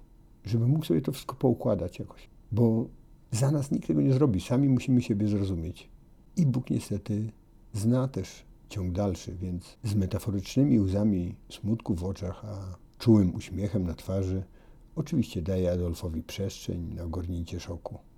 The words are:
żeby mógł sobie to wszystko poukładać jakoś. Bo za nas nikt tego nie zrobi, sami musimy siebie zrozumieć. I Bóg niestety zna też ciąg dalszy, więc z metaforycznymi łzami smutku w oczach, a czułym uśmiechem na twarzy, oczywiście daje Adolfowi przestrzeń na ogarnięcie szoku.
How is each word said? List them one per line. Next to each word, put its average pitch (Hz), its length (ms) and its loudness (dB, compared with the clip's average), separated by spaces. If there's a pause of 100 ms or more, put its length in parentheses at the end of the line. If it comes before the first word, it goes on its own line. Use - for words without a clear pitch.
(440)
żeby 113 240 2
mógł 151 180 4
sobie 160 160 2
to - 100 -2
wszystko - 240 -8
poukładać - 640 0
jakoś. - 300 -16 (220)
Bo 113 360 4 (440)
za 135 200 0
nas 143 200 -2
nikt - 160 -2
tego 151 140 2
nie 135 120 4
zrobi, 127 280 4
sami 135 280 2
musimy 127 320 4
siebie 107 260 0
zrozumieć. 95 600 -2 (460)
I 170 100 4
Bóg 127 240 0
niestety 107 640 -4 (420)
zna 120 340 2
też - 400 -8 (220)
ciąg 90 220 -4
dalszy, 90 440 -2
więc 90 480 -8
z 104 120 -2
metaforycznymi 101 840 2
łzami 95 560 2 (140)
smutku 107 460 -2
w 82 80 -4
oczach, 92 420 -6
a 95 320 -10 (200)
czułym 104 380 8
uśmiechem 95 480 -2
na 87 100 -2
twarzy, 95 500 -2 (520)
oczywiście 131 460 -2
daje 92 300 0
Adolfowi 85 520 -2
przestrzeń 90 720 -6
na 85 80 -8
ogarnięcie 85 560 -6
szoku. - 380 -10 (200)